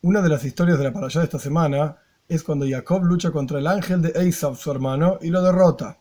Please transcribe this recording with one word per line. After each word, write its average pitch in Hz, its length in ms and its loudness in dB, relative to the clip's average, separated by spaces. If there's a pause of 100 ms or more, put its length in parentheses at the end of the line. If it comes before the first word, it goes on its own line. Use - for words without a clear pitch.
Una 196 160 4
de 175 60 4
las 147 160 0
historias 170 340 2
de 139 60 0
la 131 80 -2
parashá 139 260 -4
de 170 60 2
esta 151 160 -6
semana 147 560 0 (320)
es 160 160 -2
cuando 143 200 -2
Jacob 135 380 -2
lucha 175 300 0
contra 143 260 -4
el 139 80 -2
ángel 180 360 0
de 160 120 0
Esaú, 170 400 0
su - 160 -8
hermano, 139 500 0
y 170 100 -4
lo 180 120 2
derrota. 175 580 2